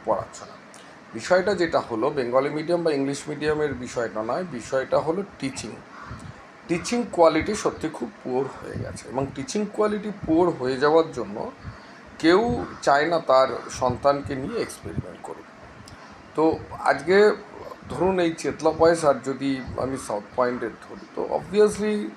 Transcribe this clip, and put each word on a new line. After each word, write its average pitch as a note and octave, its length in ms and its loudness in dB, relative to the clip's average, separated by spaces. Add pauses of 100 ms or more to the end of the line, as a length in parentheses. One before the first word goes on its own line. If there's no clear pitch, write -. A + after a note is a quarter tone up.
পড়াচ্ছ - 380 -2
না?" G#2 120 -18 (600)
বিষয়টা F#3 400 2
যেটা D#3+ 260 0
হলো, A2+ 300 -2
বেঙ্গলি C3+ 400 0
মিডিয়াম D#3+ 320 -2
বা E3 100 2
ইংলিশ C#3 360 -2
মিডিয়ামের D3+ 460 -2
বিষয়টা A#2 480 -4
নয়, C3+ 220 -2
বিষয়টা C3 540 -2
হলো D3 240 0 (160)
টিচিং। B2+ 320 -8 (1000)
টিচিং G3+ 340 -2 (100)
কোয়ালিটি D#3+ 420 4
সত্যি D#3 380 -4
খুব - 180 -10 (140)
পুয়ার B2+ 200 -2
হয়ে G#2 400 -10
গেছে, F2 240 -12
এবং C3 260 -2
টিচিং G#3 380 -4
কোয়ালিটি G#3 400 -2 (140)
পুয়ার E3 280 4
হয়ে C3 220 -2
যাওয়ার D3+ 360 4
জন্য A#2 400 -8 (680)
কেউ G3+ 460 4 (180)
চায় D3 240 4
না E3+ 120 2
তার C3 300 6 (220)
সন্তানকে C#3 680 0
নিয়ে F#3+ 240 -6
এক্সপেরিমেন্ট - 640 -8
করুক। - 220 -14 (880)
তো D#3 240 4 (260)
আজকে F3 480 6 (560)
ধরুন F3+ 320 0
এই E3 120 2
চেতলা D#3 380 -2
বয়েজ, E3 340 4
আর C#3 100 6 (100)
যদি C3+ 360 -2 (160)
আমি B2+ 200 -2 (100)
সাউথ G#2 160 -4 (140)
পয়েন্টের B2 340 0 (180)
ধরি, - 180 -16 (100)
তো - 240 -2
obviously G#3 760 2